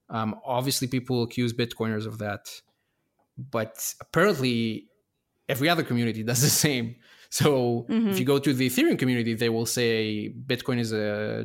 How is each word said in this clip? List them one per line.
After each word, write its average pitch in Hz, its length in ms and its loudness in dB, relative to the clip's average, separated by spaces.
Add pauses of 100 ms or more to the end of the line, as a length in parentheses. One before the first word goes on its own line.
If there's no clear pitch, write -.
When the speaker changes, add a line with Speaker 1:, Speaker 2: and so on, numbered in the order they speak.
(100)
Speaker 1:
Um, 110 340 -4
obviously, 131 440 -2
people 123 340 -2
accuse 120 300 -2
Bitcoiners 110 540 -4
of 110 120 -10
that, 104 300 -8 (880)
but - 640 -6
apparently 127 880 0 (600)
every 135 200 0
other 165 140 2
community 117 400 0
<laughs> 113 80 -2
does 123 120 2
the 147 80 6
same. 123 460 0 (340)
So 120 600 2
Speaker 2:
Mm-hmm. 226 180 2
Speaker 1:
if 196 100 0
you 123 60 2
go 139 140 4
to 139 160 2
the 127 160 2
Ethereum 277 280 4
community, 120 360 2
they 117 160 0
will 113 160 0
say 110 640 0 (140)
Bitcoin 123 320 -2
is 113 140 -2
a 107 520 -2